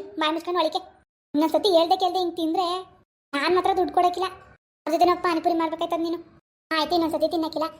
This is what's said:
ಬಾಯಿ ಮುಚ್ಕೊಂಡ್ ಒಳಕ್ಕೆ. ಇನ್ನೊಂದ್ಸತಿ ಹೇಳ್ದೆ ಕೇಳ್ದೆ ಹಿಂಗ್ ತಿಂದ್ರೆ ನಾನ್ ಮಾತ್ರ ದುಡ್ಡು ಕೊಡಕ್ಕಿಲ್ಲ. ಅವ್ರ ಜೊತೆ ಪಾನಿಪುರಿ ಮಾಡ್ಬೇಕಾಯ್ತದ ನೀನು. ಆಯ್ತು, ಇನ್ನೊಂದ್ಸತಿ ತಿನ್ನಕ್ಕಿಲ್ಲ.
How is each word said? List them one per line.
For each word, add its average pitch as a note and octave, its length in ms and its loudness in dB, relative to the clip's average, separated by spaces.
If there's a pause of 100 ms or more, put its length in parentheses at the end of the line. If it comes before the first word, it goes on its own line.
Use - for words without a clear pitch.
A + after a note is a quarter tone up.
ಬಾಯಿ D#4 300 -2
ಮುಚ್ಕೊಂಡ್ F4 260 -4
ಒಳಕ್ಕೆ. E4 180 0 (560)
ಇನ್ನೊಂದ್ಸತಿ D4+ 440 2
ಹೇಳ್ದೆ E4+ 200 4
ಕೇಳ್ದೆ F#4 220 0
ಹಿಂಗ್ F4 160 -2
ತಿಂದ್ರೆ E4+ 320 -2 (680)
ನಾನ್ D4+ 220 2
ಮಾತ್ರ F#4 220 2
ದುಡ್ಡು F4+ 160 0
ಕೊಡಕ್ಕಿಲ್ಲ. F4+ 340 2 (600)
ಅವ್ರ D#4 120 2
ಜೊತೆ F4 220 4
ಪಾನಿಪುರಿ F4 320 0
ಮಾಡ್ಬೇಕಾಯ್ತದ E4 500 -2
ನೀನು. E4 160 -4 (520)
ಆಯ್ತು, D#4 240 0
ಇನ್ನೊಂದ್ಸತಿ D#4+ 360 0
ತಿನ್ನಕ್ಕಿಲ್ಲ. D#4+ 360 -2 (120)